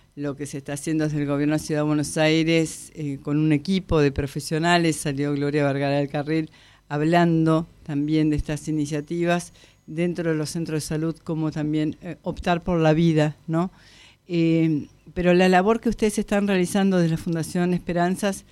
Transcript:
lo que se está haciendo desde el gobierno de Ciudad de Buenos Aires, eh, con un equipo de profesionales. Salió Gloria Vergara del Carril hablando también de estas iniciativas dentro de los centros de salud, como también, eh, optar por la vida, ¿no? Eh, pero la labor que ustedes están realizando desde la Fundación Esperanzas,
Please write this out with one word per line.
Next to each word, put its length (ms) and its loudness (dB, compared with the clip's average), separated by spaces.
lo 220 -8
que 100 -10
se 120 -10
está 160 -10
haciendo 280 -2
desde 160 -2
el 80 -2
gobierno 280 0
de 40 0
Ciudad 220 -2
de 60 0
Buenos 320 -2
Aires, 760 2
eh, 280 -8
con 160 -2
un 120 2
equipo 500 0
de 120 4
profesionales. 840 0
Salió 360 -4
Gloria 320 0
Vergara 320 0
del 120 0
Carril 400 -2
hablando 800 2
también 480 0
de 60 0
estas 320 -6
iniciativas 840 -2
dentro 440 -2
de 60 0
los 140 -4
centros 320 -4
de 60 -10
salud, 340 -4
como 280 -4
también, 520 -2
eh, 200 -12
optar 400 -2
por 160 -2
la 140 4
vida, 440 2
¿no? 240 -2
Eh, 580 2
pero 200 2
la 140 6
labor 320 4
que 80 -2
ustedes 300 0
están 280 0
realizando 520 2
desde 120 2
la 80 -2
Fundación 560 -2
Esperanzas, 760 -2